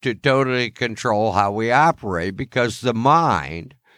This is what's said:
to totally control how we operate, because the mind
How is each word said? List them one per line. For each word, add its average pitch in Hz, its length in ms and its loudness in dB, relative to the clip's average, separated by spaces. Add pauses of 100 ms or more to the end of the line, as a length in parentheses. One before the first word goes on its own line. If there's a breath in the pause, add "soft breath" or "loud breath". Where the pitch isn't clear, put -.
to 120 140 -4
totally 127 560 0
control 110 600 -2
how 101 180 2
we 110 180 -2
operate, 104 680 0
because 120 460 -4
the 123 120 0
mind 113 800 0 (220 soft breath)